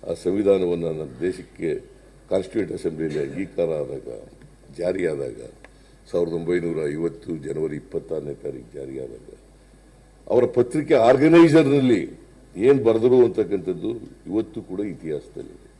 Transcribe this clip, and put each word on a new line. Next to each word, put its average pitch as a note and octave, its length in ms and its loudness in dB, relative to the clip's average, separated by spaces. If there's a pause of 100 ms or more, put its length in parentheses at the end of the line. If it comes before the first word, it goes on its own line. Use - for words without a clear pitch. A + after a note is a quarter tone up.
(100)
ಆ E2+ 40 0 (100)
ಸಂವಿಧಾನವನ್ನ F#2 600 2
ನಮ್ಮ D#2 360 -8
ದೇಶಕ್ಕೆ F2 540 -6 (560)
ಕಾನ್ಸ್ಟಿಟ್ಯೂಯೆಂಟ್ F#2 440 -4
ಅಸೆಂಬ್ಲಿಯಲ್ಲಿ D#2 580 -6
ಅಂಗೀಕಾರ F2 360 -4
ಆದಾಗ, C#2+ 520 -8 (580)
ಜಾರಿಯಾದಾಗ, D#2+ 580 -4 (760)
ಸಾವಿರದ F2 220 -2
ಒಂಬೈನೂರ E2 560 -2
ಐವತ್ತು D#2+ 480 -6
ಜನವರಿ D2+ 400 -6
ಇಪ್ಪತ್ತಾರನೇ D2 580 -8
ತಾರೀಕು B1+ 400 -14
ಜಾರಿಯಾದಾಗ, C2 600 -14 (960)
ಅವರ B2 140 4
ಪತ್ರಿಕೆ D3 500 0
ಆರ್ಗನೈಸರ್‌ನಲ್ಲಿ C#3 1300 6 (360)
ಏನ್ B2 280 4
ಬರೆದರು A#2+ 400 6
ಅಂತಕ್ಕಂಥದ್ದು F#2 680 -2 (360)
ಇವತ್ತು G#2+ 360 -6
ಕೂಡ F#2 180 -10
ಇತಿಹಾಸದಲ್ಲಿದೆ. - 1000 -10